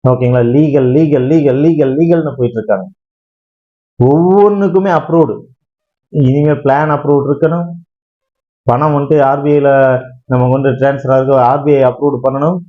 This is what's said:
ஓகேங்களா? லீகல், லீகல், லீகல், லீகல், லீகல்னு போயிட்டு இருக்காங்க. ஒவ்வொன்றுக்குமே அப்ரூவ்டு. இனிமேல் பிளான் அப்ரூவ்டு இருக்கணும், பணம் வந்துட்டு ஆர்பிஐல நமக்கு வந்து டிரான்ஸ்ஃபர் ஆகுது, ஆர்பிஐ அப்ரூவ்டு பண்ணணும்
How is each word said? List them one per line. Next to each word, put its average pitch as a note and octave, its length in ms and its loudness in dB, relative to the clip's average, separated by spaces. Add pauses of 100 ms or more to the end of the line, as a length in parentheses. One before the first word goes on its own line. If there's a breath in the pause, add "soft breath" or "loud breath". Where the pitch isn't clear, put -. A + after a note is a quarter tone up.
(100)
ஓகேங்களா? B2 320 0 (140)
லீகல், C#3+ 400 2
லீகல், D3 360 0
லீகல், C#3 320 2
லீகல், D3 340 0
லீகல்னு E3 400 0
போயிட்டு A#2 220 -2
இருக்காங்க. F#3+ 260 -4 (1200)
ஒவ்வொன்றுக்குமே F#3+ 880 2
அப்ரூவ்டு. D#3 360 0 (920)
இனிமேல் C#3+ 360 0
பிளான் D3 320 0
அப்ரூவ்டு C#3+ 320 0
இருக்கணும், E3 400 -2 (1000)
பணம் D3 240 0
வந்துட்டு C#3+ 220 0 (140)
ஆர்பிஐல C#3+ 400 0 (600)
நமக்கு B2+ 240 0
வந்து C#3 140 0 (100)
டிரான்ஸ்ஃபர் C#3 340 -2
ஆகுது, C3 200 0 (180)
ஆர்பிஐ C#3+ 360 0
அப்ரூவ்டு C3+ 380 -2
பண்ணணும் D3 320 -2 (100)